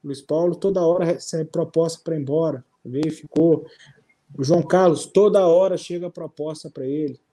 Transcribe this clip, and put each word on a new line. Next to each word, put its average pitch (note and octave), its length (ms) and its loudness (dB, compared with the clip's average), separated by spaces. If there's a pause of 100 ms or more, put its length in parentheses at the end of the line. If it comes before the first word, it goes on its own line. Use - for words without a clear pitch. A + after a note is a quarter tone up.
o D3 60 -14
Luiz C3+ 120 -10
Paulo E3+ 360 -2
toda F#3 280 -2
hora F3 200 2
recebe E3 440 -4
proposta E3 540 -2
pra E3 140 -6
ir D3+ 40 -4
embora, C#3+ 440 -2 (200)
veio C3+ 220 -4
e D3+ 60 -4
ficou, D#3+ 520 2 (720)
o C#3 60 -6
João D#3+ 200 2
Carlos F3 440 2
toda G3 400 4
hora F3+ 300 4
chega F3 320 -10
a - 20 -10
proposta D#3 580 -12
pra C3+ 160 -12
ele C#3 360 -6 (120)